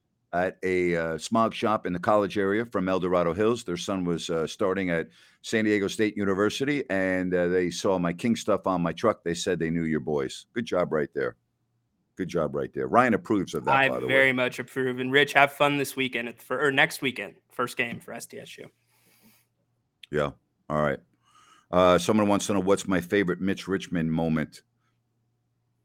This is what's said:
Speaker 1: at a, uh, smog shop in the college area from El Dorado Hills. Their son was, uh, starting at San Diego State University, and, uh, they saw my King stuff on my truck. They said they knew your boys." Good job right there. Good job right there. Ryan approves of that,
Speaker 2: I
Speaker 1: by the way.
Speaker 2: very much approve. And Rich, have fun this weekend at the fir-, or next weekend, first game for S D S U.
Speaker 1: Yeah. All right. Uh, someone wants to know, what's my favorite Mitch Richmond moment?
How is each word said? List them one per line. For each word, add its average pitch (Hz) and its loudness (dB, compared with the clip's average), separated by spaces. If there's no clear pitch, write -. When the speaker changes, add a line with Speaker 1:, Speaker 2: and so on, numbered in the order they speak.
Speaker 1:
at 92 -2
a, 90 2
uh, 82 -2
smog 113 0
shop 107 -2
in 90 -4
the 87 -4
college 101 2
area 101 0
from 95 -2
El 95 2
Dorado 87 2
Hills. 110 0
Their 87 -6
son 92 -4
was, 85 -2
uh, 80 -2
starting 95 -2
at 82 0
San 110 0
Diego 104 2
State 107 -2
University, 104 0
and, 92 0
uh, 87 2
they 90 2
saw 92 0
my 87 0
King 113 0
stuff - -2
on 92 0
my 85 0
truck. - -2
They 85 -2
said 90 -2
they 82 -2
knew 82 0
your 78 0
boys." 69 -4
Good 117 -4
job 90 0
right 76 -2
there. 64 -4
Good 92 -6
job 78 -2
right 69 -4
there. 65 -4
Ryan 113 4
approves 92 -2
of 69 -4
that, 139 2
Speaker 2:
I 135 4
Speaker 1:
by 127 -2
the 127 -6
way. 127 0
Speaker 2:
very 135 6
much 127 -2
approve. 127 -4
And 127 -2
Rich, 143 4
have 139 6
fun 143 2
this 139 -4
weekend 127 -4
at 117 -14
the - -20
fir-, 131 -2
or 139 4
next 143 0
weekend, 120 -6
first 123 -6
game 117 -4
for 110 -16
S 123 -14
D 117 -16
S 117 -18
U. - -18
Speaker 1:
Yeah. 73 0
All 76 0
right. 71 0
Uh, 90 6
someone 104 2
wants 101 0
to 107 -2
know, 95 0
what's 95 2
my 95 2
favorite 90 0
Mitch 92 -4
Richmond 87 -2
moment? 80 -2